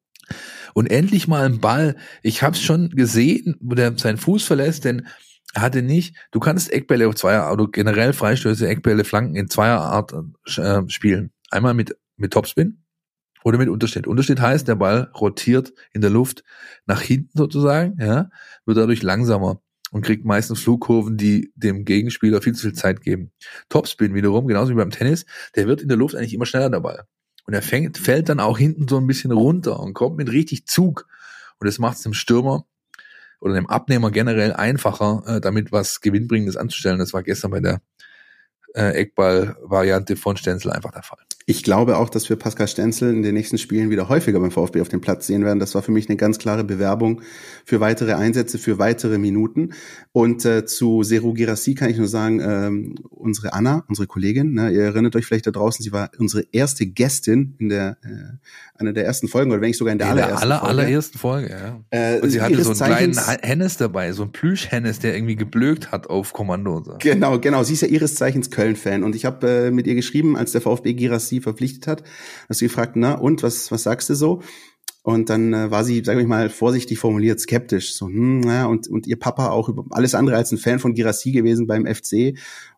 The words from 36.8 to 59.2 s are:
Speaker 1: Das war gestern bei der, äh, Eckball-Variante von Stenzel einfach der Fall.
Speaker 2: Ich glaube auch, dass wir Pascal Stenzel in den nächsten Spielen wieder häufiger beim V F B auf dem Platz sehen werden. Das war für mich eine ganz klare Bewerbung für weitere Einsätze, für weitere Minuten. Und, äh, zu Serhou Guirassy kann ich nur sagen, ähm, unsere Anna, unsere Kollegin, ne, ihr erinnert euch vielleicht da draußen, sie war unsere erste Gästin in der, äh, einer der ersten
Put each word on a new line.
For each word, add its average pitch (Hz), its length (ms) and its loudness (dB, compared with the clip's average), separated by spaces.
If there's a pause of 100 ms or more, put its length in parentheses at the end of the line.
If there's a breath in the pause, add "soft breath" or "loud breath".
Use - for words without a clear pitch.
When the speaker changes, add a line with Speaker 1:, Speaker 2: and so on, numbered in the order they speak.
Speaker 1:
Das 87 120 -2
war 92 120 -4
gestern 98 260 -4
bei 95 100 -4
der, 92 220 -2 (920 soft breath)
äh, 104 160 0
Eckball-Variante 95 1200 0
von 101 220 -4
Stenzel 90 340 -4
einfach - 200 -8
der - 100 -18
Fall. - 160 -20 (300)
Speaker 2:
Ich - 160 0
glaube 107 340 4
auch, 117 120 2
dass - 200 -4
wir 110 60 2
Pascal 107 320 -2
Stenzel 113 420 -2
in 110 140 0
den 104 100 0
nächsten 107 240 -2
Spielen 107 320 0
wieder 95 180 0
häufiger 120 320 2
beim 90 120 0
V 82 120 0
F 87 80 -2
B 85 80 0
auf 87 100 -2
dem 90 120 -2
Platz - 240 -2
sehen 101 180 0
werden. 104 160 2
Das 98 140 -2
war 98 80 0
für 117 100 -4
mich 107 160 2
eine 104 80 0
ganz 107 220 0
klare 107 260 -2
Bewerbung 104 600 0 (420 loud breath)
für 113 140 2
weitere 110 340 2
Einsätze, 117 460 0
für 104 180 0
weitere 110 400 0
Minuten. 107 560 0 (380 loud breath)
Und, 120 340 2
äh, 113 200 2
zu 113 360 2
Serhou 113 320 2
Guirassy 113 400 0
kann 135 160 0
ich 113 80 0
nur 107 100 2
sagen, 110 340 0
ähm, 101 540 -2 (140)
unsere 104 440 -6
Anna, 131 360 0
unsere 101 180 -4
Kollegin, 123 460 0
ne, 113 180 0
ihr 101 120 2
erinnert 110 320 0
euch 117 100 0
vielleicht 113 220 -2
da 107 40 0
draußen, 110 320 -2
sie 107 80 -8
war 101 280 -4
unsere 104 320 0
erste 131 340 0
Gästin 131 720 0
in 110 120 -2
der, 101 340 -2
äh, 104 340 -16 (420 loud breath)
einer 107 140 -2
der 107 120 0
ersten 120 220 -2